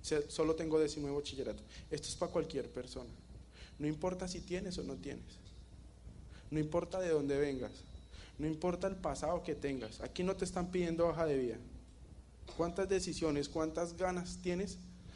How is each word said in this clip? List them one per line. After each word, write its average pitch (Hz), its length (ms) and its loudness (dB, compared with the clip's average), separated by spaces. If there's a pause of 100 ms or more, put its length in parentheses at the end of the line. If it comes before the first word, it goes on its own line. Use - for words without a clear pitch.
se-, 151 280 2
solo 160 240 4
tengo 160 240 4
décimo 151 300 4
de 143 60 0
bachillerato. 131 480 -2 (280)
Esto 151 180 -4
es - 80 -4
pa' 175 120 2
cualquier 139 420 0
persona. 127 400 -8 (680)
No 147 80 0
importa 180 400 0
si 180 140 -4
tienes 180 380 -4
o 156 60 -4
no 135 100 -4
tienes. 123 300 -8 (1300)
No 151 80 2
importa 170 420 2
de 180 100 2
dónde 143 280 6
vengas. 131 340 2 (680)
No 151 80 0
importa 175 400 2
el 190 100 0
pasado 156 460 0
que 160 120 0
tengas. 127 460 -2
Aquí - 220 -2
no 185 120 4
te 190 100 0
están 180 260 0
pidiendo 170 360 4
hoja 165 200 4
de 143 100 4
vida. 123 200 2 (1000)
¿Cuántas 175 320 2
decisiones, 160 600 4
cuántas 165 480 0
ganas 180 460 0
tienes 185 360 0 (380)